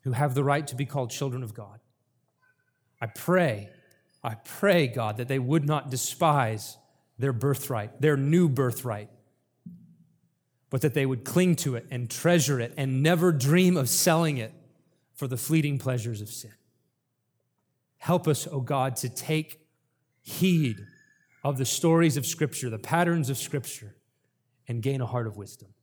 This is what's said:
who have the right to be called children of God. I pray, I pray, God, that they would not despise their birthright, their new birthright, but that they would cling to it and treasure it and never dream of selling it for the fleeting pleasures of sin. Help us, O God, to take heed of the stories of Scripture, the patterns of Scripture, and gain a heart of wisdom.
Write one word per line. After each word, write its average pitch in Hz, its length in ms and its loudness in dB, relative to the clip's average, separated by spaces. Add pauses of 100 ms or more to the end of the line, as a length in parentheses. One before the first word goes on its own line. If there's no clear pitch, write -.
who 131 100 -2
have 131 220 0
the 139 100 2
right 143 220 0
to - 80 -10
be 135 120 -4
called 127 240 -4
children 131 320 -6
of 107 120 -10
God. 101 260 -18 (1200)
I 117 40 -4
pray, 120 640 0 (520)
I 113 120 -6
pray, 175 520 2
God, 113 300 -4
that 123 120 -8
they 135 100 0
would 143 280 0
not 147 240 -2
despise 127 880 0 (400)
their 135 140 0
birthright, 120 680 -4
their 147 160 4
new 156 320 4
birthright, 120 600 -2 (1600)
but 131 140 -2
that 143 120 2
they 139 100 2
would 131 200 -4
cling 175 320 4
to 135 200 -4
it 113 140 -10
and 123 200 -6
treasure 147 500 2
it 117 160 -6
and 135 260 0
never 170 300 4
dream 170 440 4
of 131 120 0
selling 160 480 2
it 110 160 -6 (640)
for 143 120 -6
the 127 100 -4
fleeting 147 420 0
pleasures 120 420 -4
of 107 80 -10
sin. - 240 -14 (1500)
Help 175 300 2
us, 139 180 0
O 143 140 -4
God, 131 360 -2
to 127 120 -6
take - 520 -4 (600)
heed 160 540 2 (680)
of 139 160 -2
the 131 60 0
stories 165 520 4
of 143 100 -2
Scripture, - 440 -4
the 110 80 -8
patterns 170 520 0
of 135 60 -2
Scripture, - 600 -8 (720)
and 117 140 -4
gain 135 180 -2
a 123 60 -2
heart 117 200 -4
of 101 100 -8
wisdom. - 460 -18